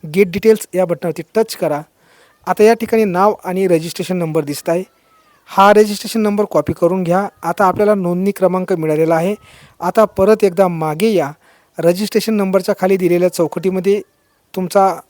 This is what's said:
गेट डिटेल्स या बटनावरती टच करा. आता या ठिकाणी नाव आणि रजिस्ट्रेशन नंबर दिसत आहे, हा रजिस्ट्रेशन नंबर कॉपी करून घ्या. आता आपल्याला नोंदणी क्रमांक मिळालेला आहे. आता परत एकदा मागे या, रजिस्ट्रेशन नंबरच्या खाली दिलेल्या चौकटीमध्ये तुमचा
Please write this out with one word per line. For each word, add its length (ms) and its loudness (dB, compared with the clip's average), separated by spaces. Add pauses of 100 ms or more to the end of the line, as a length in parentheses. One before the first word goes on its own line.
(140)
गेट 160 2
डिटेल्स 440 2
या 100 2
बटनावरती 380 -4 (120)
टच 220 -2
करा. 260 -4 (640)
आता 160 0
या 120 6
ठिकाणी 300 0
नाव 300 2 (100)
आणि 240 -2
रजिस्ट्रेशन 480 -2
नंबर 280 -4
दिसत 240 -8
आहे, 140 -2 (640)
हा 260 4
रजिस्ट्रेशन 480 2
नंबर 240 0
कॉपी 280 -2
करून 300 0
घ्या. 260 0 (140)
आता 220 -2
आपल्याला 300 2
नोंदणी 360 -2
क्रमांक 420 -2
मिळालेला 440 0
आहे. 180 -2 (460)
आता 240 2
परत 400 2
एकदा 240 2
मागे 420 -2
या, 220 0 (460)
रजिस्ट्रेशन 560 0
नंबरच्या 460 0
खाली 160 2
दिलेल्या 320 2
चौकटीमध्ये 760 -2 (520)
तुमचा 560 0